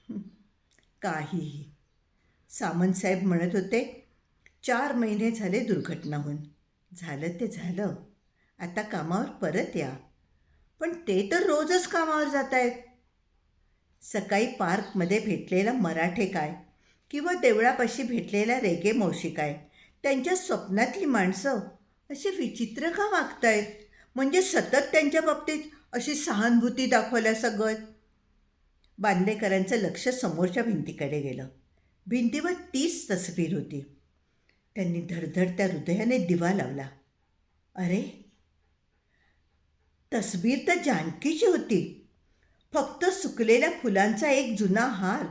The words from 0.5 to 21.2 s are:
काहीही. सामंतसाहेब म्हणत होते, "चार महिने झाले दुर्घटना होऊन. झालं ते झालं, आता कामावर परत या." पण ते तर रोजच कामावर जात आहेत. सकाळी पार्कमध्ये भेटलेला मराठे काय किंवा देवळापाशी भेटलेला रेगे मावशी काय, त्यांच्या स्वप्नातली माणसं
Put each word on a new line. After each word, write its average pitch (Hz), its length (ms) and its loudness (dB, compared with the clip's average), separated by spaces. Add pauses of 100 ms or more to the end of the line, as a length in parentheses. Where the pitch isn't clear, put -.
काहीही. 151 720 -6 (800)
सामंतसाहेब 185 720 0
म्हणत 175 320 2
होते, 202 520 -2 (560)
"चार 254 300 0
महिने 226 380 0
झाले 208 280 -2
दुर्घटना 170 580 -4
होऊन. 147 200 -6 (600)
झालं 151 300 -8
ते 175 200 -4
झालं, 180 480 -6 (640)
आता 180 220 -8
कामावर 190 440 -4
परत 190 520 -4
या." 139 160 -4 (840)
पण 339 140 -4
ते 202 380 -2
तर 349 120 2
रोजच 339 440 2
कामावर 311 400 0
जात 262 260 0
आहेत. 247 180 2 (1300)
सकाळी 208 460 0
पार्कमध्ये 190 720 0
भेटलेला 208 540 0
मराठे 175 520 0
काय 160 300 -2 (560)
किंवा 302 220 -2
देवळापाशी 247 720 2
भेटलेला 226 560 0
रेगे 190 320 2
मावशी 196 380 0
काय, 151 380 -4 (360)
त्यांच्या 277 320 2
स्वप्नातली 254 720 0
माणसं 233 500 2 (540)